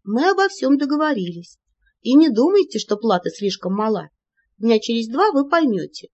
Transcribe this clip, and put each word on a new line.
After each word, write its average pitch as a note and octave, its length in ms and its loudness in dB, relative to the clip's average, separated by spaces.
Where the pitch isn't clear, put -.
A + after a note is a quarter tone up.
мы A#3+ 260 0
обо G4 200 2
всём C#4 280 0
договорились. C4+ 800 -4
И B3 140 2
не D#4 140 6
думайте, C#4+ 500 2
что - 180 -4
плата G3+ 320 0
слишком F#3+ 440 -6
мала. G3+ 360 -4
Дня A3 220 2
через A3+ 280 -4
два D#4+ 240 0
вы C#4 160 0
поймёте, B3+ 680 -2